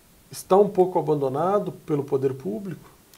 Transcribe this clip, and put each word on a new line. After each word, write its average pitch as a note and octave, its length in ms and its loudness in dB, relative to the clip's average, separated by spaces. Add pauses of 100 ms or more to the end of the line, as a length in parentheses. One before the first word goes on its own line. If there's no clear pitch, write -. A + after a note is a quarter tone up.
(320)
está - 240 0
um G3+ 120 6
pouco F#3 300 2
abandonado D3+ 720 0
pelo C#3+ 320 -4
poder C3 320 -2
público? F#3+ 580 -10 (260)